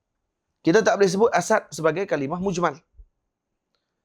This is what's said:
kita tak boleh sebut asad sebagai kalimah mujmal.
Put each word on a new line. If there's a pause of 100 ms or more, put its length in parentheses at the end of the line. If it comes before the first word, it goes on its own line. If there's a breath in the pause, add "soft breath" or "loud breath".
(600)
kita
tak
boleh
sebut
asad
sebagai
kalimah
mujmal. (1300)